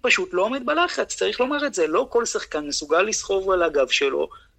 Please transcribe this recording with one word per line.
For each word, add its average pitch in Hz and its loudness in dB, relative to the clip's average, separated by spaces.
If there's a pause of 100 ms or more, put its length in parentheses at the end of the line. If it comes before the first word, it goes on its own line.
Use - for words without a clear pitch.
פשוט 370 2
לא 175 2
עומד 247 -2
בלחץ, 330 -2
צריך - -2
לומר 285 0
את 262 -2
זה, 160 0
לא 220 0
כל 233 2
שחקן 151 -6
מסוגל 156 0
לסחוב 196 0
על 175 4
הגב 143 2
שלו, - 0 (300)